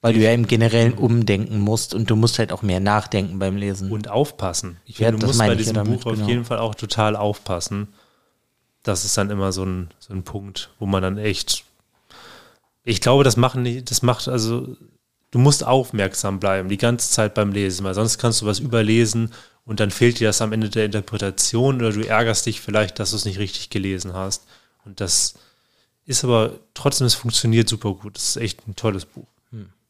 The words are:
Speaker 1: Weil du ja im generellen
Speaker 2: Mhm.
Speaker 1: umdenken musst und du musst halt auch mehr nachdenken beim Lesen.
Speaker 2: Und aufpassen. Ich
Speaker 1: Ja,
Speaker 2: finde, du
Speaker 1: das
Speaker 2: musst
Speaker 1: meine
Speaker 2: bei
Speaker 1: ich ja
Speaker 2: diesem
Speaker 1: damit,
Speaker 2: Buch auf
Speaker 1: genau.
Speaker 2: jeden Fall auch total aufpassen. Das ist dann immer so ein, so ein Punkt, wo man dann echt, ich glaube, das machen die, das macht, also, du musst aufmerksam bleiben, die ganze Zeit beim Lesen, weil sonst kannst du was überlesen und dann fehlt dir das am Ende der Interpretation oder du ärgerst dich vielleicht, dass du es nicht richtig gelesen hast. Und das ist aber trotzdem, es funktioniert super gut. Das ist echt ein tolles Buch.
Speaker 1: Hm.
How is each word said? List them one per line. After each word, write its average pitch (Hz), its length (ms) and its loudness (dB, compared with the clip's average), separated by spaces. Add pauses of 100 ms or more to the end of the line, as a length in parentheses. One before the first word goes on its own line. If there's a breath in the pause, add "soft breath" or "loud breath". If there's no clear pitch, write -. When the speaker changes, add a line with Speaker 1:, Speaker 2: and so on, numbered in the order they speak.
Speaker 1:
Weil 117 120 4
du 110 60 6
ja 110 120 6
im 117 160 2
generellen 117 460 4
Speaker 2:
Mhm. 117 60 -6
Speaker 1:
umdenken 107 600 2
musst 104 340 0
und 113 160 -2
du 113 80 4
musst 113 220 4
halt 98 140 0
auch 87 80 -8
mehr 95 200 0
nachdenken 98 580 0
beim 95 180 -2
Lesen. 98 340 -4
Speaker 2:
Und 104 180 -6
aufpassen. 98 760 -4
Ich - 140 -18
Speaker 1:
Ja, 110 80 4
Speaker 2:
finde, 110 120 2
du - 20 -
Speaker 1:
das 110 80 2
Speaker 2:
musst 117 100 2
Speaker 1:
meine 110 160 4
Speaker 2:
bei 107 60 0
Speaker 1:
ich 107 60 0
ja 110 60 -2
Speaker 2:
diesem 107 120 0
Speaker 1:
damit, 113 180 0
Speaker 2:
Buch 117 80 -4
auf 107 60 -2
Speaker 1:
genau. 107 100 -2
Speaker 2:
jeden 120 180 0
Fall 117 140 -4
auch 113 160 -4
total 107 420 0
aufpassen. 101 720 -4 (960 soft breath)
Das 92 220 -2
ist - 120 -2
dann 101 120 0
immer 98 240 -2
so 95 120 -4
ein, 90 240 -6 (100)
so - 140 -18
ein 92 100 -6
Punkt, 98 460 -12 (100)
wo 107 60 -6
man 98 160 2
dann 95 160 -2
echt, - 460 -4 (1200 loud breath)
ich 113 180 -2
glaube, 135 220 6
das 117 140 4
machen 123 260 2
die, 123 200 -6
das - 180 -2
macht, 123 260 0
also, 123 480 -2 (560)
du 120 80 2
musst 139 260 6
aufmerksam 101 760 0
bleiben, 95 300 0
die 101 80 -2
ganze 120 340 0
Zeit 107 220 2
beim 104 180 2
Lesen, 98 340 -2
weil 95 80 -4
sonst 110 240 0
kannst 113 240 0
du 104 40 -8
was 101 140 0
überlesen 113 720 2 (340 loud breath)
und 107 140 -8
dann 104 120 2
fehlt 120 280 2
dir 113 100 2
das 104 120 0
am 110 120 -2
Ende 110 160 -2
der 110 160 0
Interpretation 107 880 0
oder 113 160 0
du 104 160 -4
ärgerst 110 380 2
dich 113 160 -6
vielleicht, 104 380 0
dass 101 120 -2
du 110 60 -4
es - 80 -4
nicht 98 140 -4
richtig - 300 -6
gelesen 95 440 -4
hast. 95 320 -6 (400 soft breath)
Und 101 160 -12
das - 340 0 (680 soft breath)
ist 131 180 -2
aber 117 300 4 (200)
trotzdem, 135 320 0
es 113 80 4
funktioniert 113 560 2
super 104 240 -4
gut. 104 220 -14
Das - 140 -6
ist - 80 -4
echt 113 300 -6
ein 101 80 -12
tolles 98 300 -4
Buch. - 220 -20 (240)
Speaker 1:
Hm. 107 160 -16 (220)